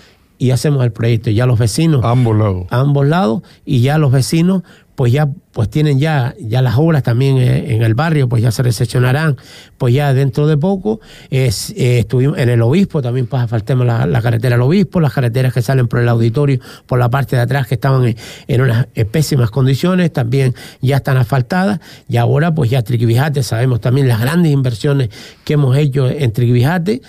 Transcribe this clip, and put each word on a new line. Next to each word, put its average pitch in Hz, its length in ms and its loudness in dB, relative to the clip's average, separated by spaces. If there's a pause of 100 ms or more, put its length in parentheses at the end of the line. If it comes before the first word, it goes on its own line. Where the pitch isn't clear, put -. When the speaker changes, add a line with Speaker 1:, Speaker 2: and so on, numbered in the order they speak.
(360)
Speaker 1:
y 127 140 0
hacemos 131 340 0
el 117 80 0
proyecto. 117 380 -2
Ya 117 160 2
los 120 120 2
vecinos 139 460 2
Speaker 2:
A 113 60 0
ambos 120 260 2
lados. 95 320 0
Speaker 1:
a 123 120 -2
ambos 139 260 2
lados, 190 360 0 (220)
y 131 160 0
ya 139 160 2
los 147 160 2
vecinos, 165 500 0 (320)
pues 120 180 0
ya, 147 160 0 (240)
pues 107 180 -4
tienen 151 300 0
ya, 143 400 -2
ya 117 200 -2
las 123 160 0
obras 156 280 2
también, 131 340 2
eh, 127 340 0
en 113 100 0
el 113 120 2
barrio, 151 340 0
pues 113 140 0
ya 120 80 2
se 123 140 -2
recepcionarán, 127 720 0 (400)
pues 123 180 0
ya 143 180 0
dentro 139 360 0
de 156 80 2
poco. 196 420 -2 (320)
Es, 131 400 -2
eh, 123 300 0
estuvimos 131 360 0
en 120 120 0
el 120 140 2
Obispo, 160 380 0
también, 120 280 -4
pues, 127 160 -2
asfaltemos 120 420 -2
la, 120 200 0
la 147 140 0
carretera 120 360 0
al 120 60 2
Obispo, 180 360 0
las 151 140 0
carreteras 127 400 0
que 127 100 -2
salen 131 240 0
por 120 140 -2
el 120 80 2
auditorio, 120 500 0 (260)
por 127 140 -2
la 123 120 2
parte 117 260 -2
de 120 60 2
atrás, 131 260 -2
que 123 80 -2
estaban 131 320 0
en, 110 80 -2 (320)
en 113 120 0
unas, 123 360 0
eh, 113 80 0
pésimas 135 480 0
condiciones, 156 600 0
también 127 400 0 (300)
ya 131 140 0
están 135 200 0
asfaltadas, 175 640 0 (300)
y 117 80 -2
ahora, 135 360 2
pues 151 160 0
ya 127 140 0
Triquibijate, 123 640 0
sabemos 120 360 -2
también 131 280 0
las 113 120 0
grandes 156 300 2
inversiones 135 600 0 (340)
que - 80 -4
hemos 139 240 2
hecho 139 340 0
en 135 220 -2
Triquibijate, 151 760 0